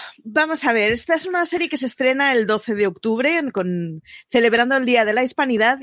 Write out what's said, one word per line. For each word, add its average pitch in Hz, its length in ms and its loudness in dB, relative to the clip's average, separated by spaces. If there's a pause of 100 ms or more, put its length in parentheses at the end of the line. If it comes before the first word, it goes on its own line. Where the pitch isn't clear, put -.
(240)
vamos 311 400 -2
a 254 80 2
ver, 214 180 2
esta 240 240 0
es 320 120 -4
una 359 200 0
serie 339 220 -2
que 311 80 -4
se 254 100 -4
estrena 269 460 0
el 220 160 2
doce 214 260 0
de 202 140 2
octubre 226 480 0
en, 285 160 -2
con, 175 500 -4 (260)
celebrando 240 480 2
el 262 100 0
Día 233 180 4
de 208 80 0
la 240 100 2
Hispanidad 254 600 0